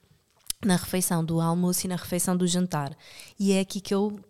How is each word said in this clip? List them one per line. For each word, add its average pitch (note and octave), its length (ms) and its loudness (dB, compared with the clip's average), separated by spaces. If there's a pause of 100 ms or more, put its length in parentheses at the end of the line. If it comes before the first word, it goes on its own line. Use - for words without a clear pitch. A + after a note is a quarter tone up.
(640)
na F#3 100 6
refeição F3+ 480 0
do E3 160 0
almoço F3 460 0
e - 20 -6
na F3+ 80 -4
refeição F3+ 400 -2
do F3+ 100 2
jantar. E3 500 0 (440)
E G3 140 4
é F#3+ 80 4
aqui F#3+ 180 -6
que G3 140 -4
eu, G#3 260 0 (100)